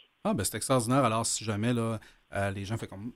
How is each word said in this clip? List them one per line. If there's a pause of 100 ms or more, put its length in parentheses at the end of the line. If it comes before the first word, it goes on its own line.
(220)
Ah,
ben,
c'est
extraordinaire.
Alors,
si
jamais,
là, (360)
euh,
les
gens
font
comme, «